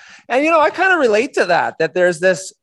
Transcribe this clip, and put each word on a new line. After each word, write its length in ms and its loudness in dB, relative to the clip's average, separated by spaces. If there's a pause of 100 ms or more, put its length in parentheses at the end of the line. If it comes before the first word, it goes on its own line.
(280)
And, 160 0
you 60 0
know, 100 2
I 100 2
kinda 260 0
relate 380 0
to 120 0
that, 320 -2
that 160 -2
there's 240 0
this, 340 -2 (100)